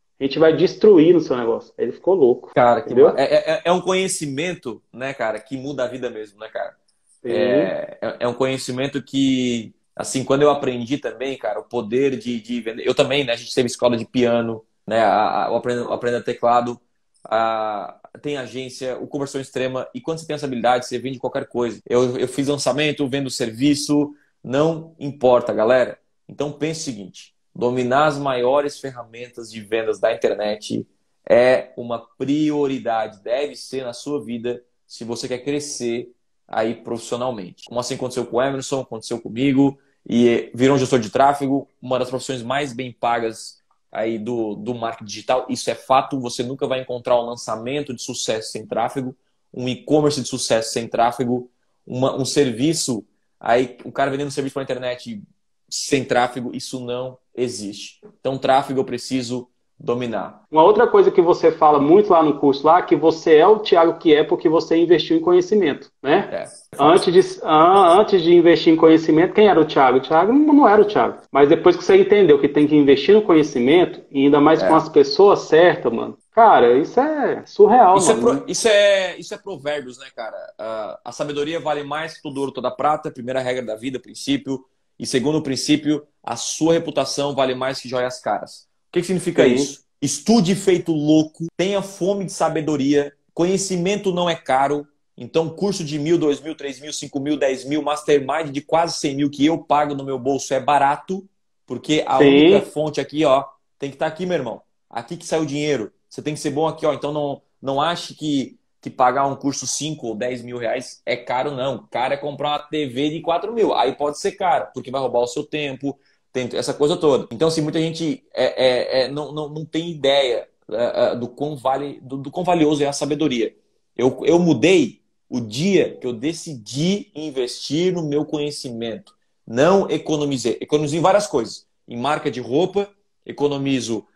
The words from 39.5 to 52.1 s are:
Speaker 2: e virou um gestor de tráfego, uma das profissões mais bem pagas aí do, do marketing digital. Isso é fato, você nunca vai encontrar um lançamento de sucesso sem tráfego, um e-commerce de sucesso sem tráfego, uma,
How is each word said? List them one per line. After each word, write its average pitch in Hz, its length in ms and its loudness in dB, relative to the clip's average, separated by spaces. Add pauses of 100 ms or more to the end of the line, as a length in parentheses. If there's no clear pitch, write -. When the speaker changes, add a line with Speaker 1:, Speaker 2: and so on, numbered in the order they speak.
Speaker 2:
e 117 460 2
virou 131 220 4
um - 20 4
gestor 127 200 2
de 107 120 -6
tráfego, 139 580 0 (140)
uma 127 160 -2
das 127 100 -4
profissões 127 340 -8
mais 135 300 -4
bem 123 180 -10
pagas 117 680 -6 (320)
aí 113 280 -4
do, 110 360 -4
do 107 200 -8
marketing 113 320 -10
digital. 107 420 -4
Isso 127 220 -6
é 120 40 -2
fato, 135 460 -2
você 120 220 -8
nunca 135 240 -8
vai 131 140 -4
encontrar 123 400 -2
um 117 60 -6
lançamento 120 680 -8
de 117 80 -12
sucesso 113 500 -6
sem 107 140 -12
tráfego, 127 480 -6 (380)
um 127 160 -8
e-commerce 147 540 0
de 113 60 -8
sucesso 113 440 -2
sem 117 140 -6
tráfego, 120 640 -2 (360)
uma, 127 300 -2